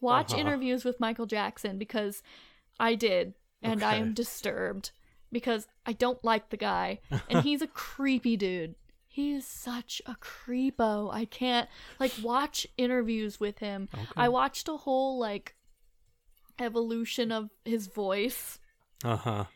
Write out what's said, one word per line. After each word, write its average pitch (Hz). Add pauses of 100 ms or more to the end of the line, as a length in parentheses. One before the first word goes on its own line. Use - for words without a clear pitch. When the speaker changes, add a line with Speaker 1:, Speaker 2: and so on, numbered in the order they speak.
Speaker 1:
watch 254
Speaker 2:
Uh-huh. 220
Speaker 1:
interviews 262
with 247
Michael 233
Jackson, 202
because 208 (580)
I 226
did, 190 (280)
and 220
I 214
am 220
Speaker 2:
Okay. 226
Speaker 1:
disturbed 202 (400)
because 226 (160)
I -
don't 247
like 220
the 220
guy, 190 (100)
Speaker 2:
<laughs> -
Speaker 1:
and -
he's 285
a 311
creepy 254
dude. 180 (320)
He 285
is 277
such -
a 240
creepo. 233
I 226
can't, 240 (300)
like, 262
watch 247 (100)
interviews 226
with 208
him. 196
Speaker 2:
Okay. 104 (120)
Speaker 1:
I 240
watched 254
a 311
whole, 269
like, 214 (1040)
evolution 233
of 220 (140)
his 226
voice 202 (460)
Speaker 2:
Uh-huh. 110 (120)